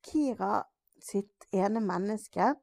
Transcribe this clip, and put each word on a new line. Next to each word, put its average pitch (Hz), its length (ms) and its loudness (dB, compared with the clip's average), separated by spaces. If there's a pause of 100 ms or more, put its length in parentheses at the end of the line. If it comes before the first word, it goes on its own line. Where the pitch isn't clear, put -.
Kira 220 580 0 (400)
sitt - 500 -6
ene 202 280 2
menneske 202 840 0